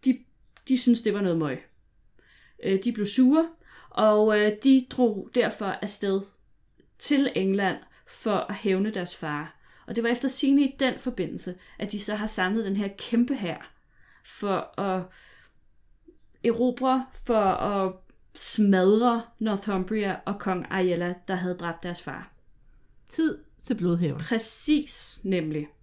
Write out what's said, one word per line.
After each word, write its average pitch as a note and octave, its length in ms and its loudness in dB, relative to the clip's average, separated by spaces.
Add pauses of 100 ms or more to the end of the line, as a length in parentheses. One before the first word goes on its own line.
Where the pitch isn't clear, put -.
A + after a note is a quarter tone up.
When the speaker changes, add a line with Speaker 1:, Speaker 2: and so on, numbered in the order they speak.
Speaker 1:
de, C4 120 2 (500)
de C4 100 2
syntes, A#3+ 240 4
det G#3 120 0
var G3+ 80 -2
noget F3 160 0
møg. C#3+ 200 -2 (1040)
Øh, F#3+ 200 0
de A#3 80 -2
blev G#3 140 -4
sure, C4+ 420 4 (420)
og, G#3+ 500 4
øh, G#3+ 120 4 (120)
de C4 260 6
drog G#3 460 0
derfor A3 300 0
afsted G3 560 -2 (800)
til C#4 360 4
England F#3+ 420 0 (300)
for - 420 -4
at G3 60 -6
hævne G3 360 0
deres F3+ 240 -4
far. D3+ 360 -8 (360)
Og G3+ 80 -8
det A3+ 80 -2
var A#3 60 0
efter B3 180 -2
sigende C#4 360 4
i C4+ 160 -2
den C4 200 0
forbindelse, F3+ 540 -6 (260)
at G3 120 -4
de G#3 100 -2
så G#3 140 -4
har G#3 120 -6
samlet G3+ 380 -2
den F#3+ 100 -2
her G3+ 120 -2 (100)
kæmpe A#3+ 380 0
hær F#3 360 -8 (540)
for - 560 -4
at F#3 220 -2 (1400)
erobre, B3 600 0 (200)
for A3+ 180 2
at F#3+ 500 0 (420)
smadre G#3+ 840 4 (180)
Northumbria G3+ 760 -4 (100)
og G3+ 140 -6
kong F3+ 300 -4
Aiella, F3+ 440 -2 (140)
der F#3+ 80 -4
havde F3+ 220 -4
dræbt E3+ 260 -10
deres F3 180 -8
far. - 300 -12 (760)
Speaker 2:
Tid D#4+ 300 -2 (240)
til - 140 -4
blodhævn. E3+ 440 0
Speaker 1:
Præcis, - 1080 2
nemlig. D#3 420 -2 (160)